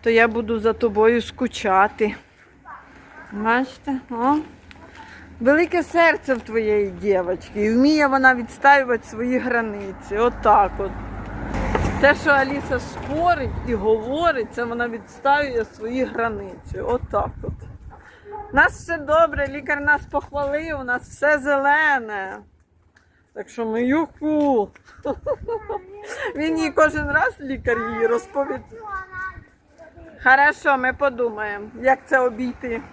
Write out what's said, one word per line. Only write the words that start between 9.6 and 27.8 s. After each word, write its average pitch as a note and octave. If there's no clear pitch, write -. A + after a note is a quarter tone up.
Отак G#3+
от. G3
Те, C#4+
що D#4
Аліса C#4
спорить D4+
і B3
говорить, A3+
це A#3+
вона A#3+
відстоює B3
свої A#3+
границі. G#3+
Отак A3+
от. -
У -
нас D4
все -
добре, D4
лікар C#4+
нас D4
похвалив, C#4+
у C4+
нас B3
все D4
зелене. C4+
Так G3+
що A#3
ми A3+
юху. D4
<laughs> C#5+
Він D#4+
їй D#4+
кожен D4+
раз, F4
лікар, B3+